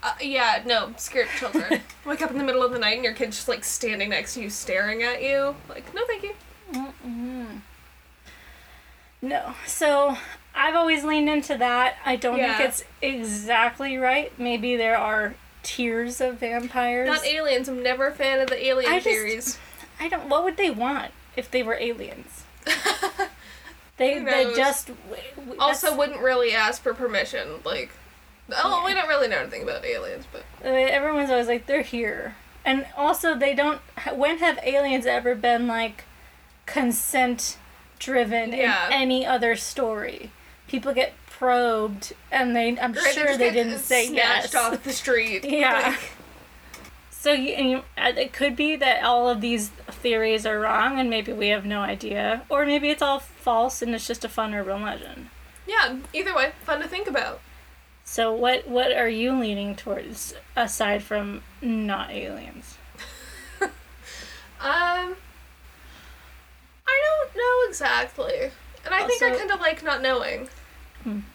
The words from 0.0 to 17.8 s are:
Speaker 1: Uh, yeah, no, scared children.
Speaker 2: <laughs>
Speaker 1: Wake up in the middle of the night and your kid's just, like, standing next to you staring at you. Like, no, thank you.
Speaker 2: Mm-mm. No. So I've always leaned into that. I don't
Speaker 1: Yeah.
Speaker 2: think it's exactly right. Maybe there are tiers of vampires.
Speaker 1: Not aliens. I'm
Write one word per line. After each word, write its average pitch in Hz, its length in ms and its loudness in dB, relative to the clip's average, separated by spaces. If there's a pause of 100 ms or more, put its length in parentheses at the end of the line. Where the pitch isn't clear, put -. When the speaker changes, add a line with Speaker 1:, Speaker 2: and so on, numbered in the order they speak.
Speaker 1:
Uh, - 180 -4
yeah, 247 460 2
no, 226 300 0
scared - 320 -2 (100)
children. 285 420 0 (140)
Speaker 2:
<laughs> - 100 -20
Speaker 1:
Wake 302 180 -4
up 320 100 -2
in 269 60 -4
the 285 60 -2
middle 254 200 2
of 247 80 2
the 247 80 -4
night 214 160 2
and 254 80 -6
your 220 100 0
kid's 220 220 -4
just, - 120 -6
like, - 140 -2
standing 208 480 -4
next 165 240 -2
to 240 80 -8
you 202 80 -8
staring 208 540 -2
at 247 180 -2
you. 277 320 0 (140)
Like, - 260 -16
no, 440 140 -2
thank 427 160 -4
you. 403 100 -8 (380)
Speaker 2:
Mm-mm. 247 880 -8 (1600)
No. 262 320 -4 (120)
So 285 500 4 (380)
I've 302 200 2
always 320 300 4
leaned 302 240 2
into 294 300 0
that. 247 460 2
I 254 120 2
don't 247 220 0
Speaker 1:
Yeah. 247 180 2
Speaker 2:
think 247 140 2
it's - 140 -6 (180)
exactly 240 960 0
right. 262 400 2
Maybe 240 380 -2
there 226 200 2
are 214 380 0 (280)
tiers 240 580 -4
of 254 180 0
vampires. 240 680 0
Speaker 1:
Not 302 180 0
aliens. 285 420 0
I'm 254 140 -6